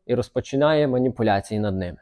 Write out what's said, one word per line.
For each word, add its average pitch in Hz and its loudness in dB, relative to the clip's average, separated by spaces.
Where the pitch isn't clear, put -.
і 120 -2
розпочинає 143 0
маніпуляції 110 0
над 101 -2
ними. 90 -6